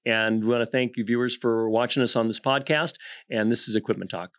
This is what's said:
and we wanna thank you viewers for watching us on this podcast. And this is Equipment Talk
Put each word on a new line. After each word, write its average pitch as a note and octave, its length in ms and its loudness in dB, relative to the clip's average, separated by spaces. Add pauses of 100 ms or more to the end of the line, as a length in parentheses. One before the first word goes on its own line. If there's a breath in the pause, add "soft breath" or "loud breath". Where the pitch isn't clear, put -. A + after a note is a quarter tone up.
and A2 380 2
we A2+ 80 2
wanna A#2 140 2
thank B2+ 300 -2
you A#2 80 -2
viewers A#2+ 320 0
for A2+ 320 0
watching A#2+ 320 2
us A#2+ 140 2
on A2+ 140 2
this A2 100 -4
podcast. D3+ 560 0 (340 loud breath)
And A2 220 2
this A#2 160 0
is A2 80 -6
Equipment G2+ 340 -2
Talk F2+ 300 -10